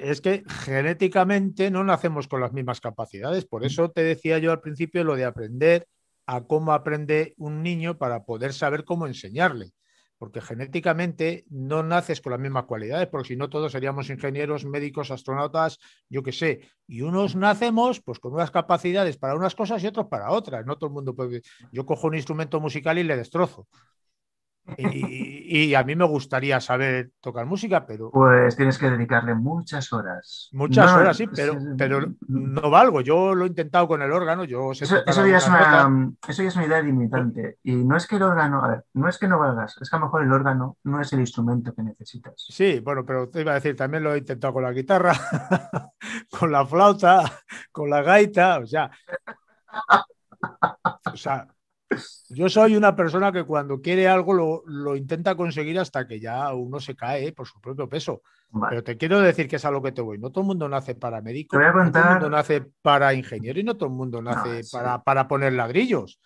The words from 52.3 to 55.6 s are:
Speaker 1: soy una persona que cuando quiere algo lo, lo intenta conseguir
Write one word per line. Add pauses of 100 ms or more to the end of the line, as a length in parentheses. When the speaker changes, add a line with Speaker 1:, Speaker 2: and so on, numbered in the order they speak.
Speaker 1:
soy
una
persona
que
cuando
quiere
algo
lo,
lo
intenta
conseguir